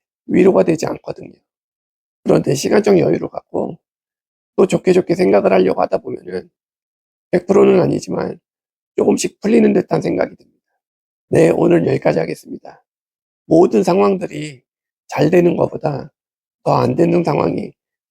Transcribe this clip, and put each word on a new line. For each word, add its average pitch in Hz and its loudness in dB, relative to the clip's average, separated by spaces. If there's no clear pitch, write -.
위로가 185 4
되지 165 -2
않거든요. - -12
그런데 156 0
시간적 202 2
여유를 165 0
갖고 - -10
또 202 4
좋게 175 0
좋게 175 0
생각을 190 2
하려고 185 0
하다 - -2
보면은 - -12
백 180 -2
프로 196 4
는 196 4
아니지만 - -4
조금씩 - -2
풀리는 214 2
듯한 - -2
생각이 - -4
듭니다. - -20
네, 165 4
오늘 170 2
여기까지 135 -2
하겠습니다. - -12
모든 190 2
상황들이 175 -4
잘 151 -2
되는 175 2
것보다 - -6
더 147 0
안 127 0
되는 170 0
상황이 - -4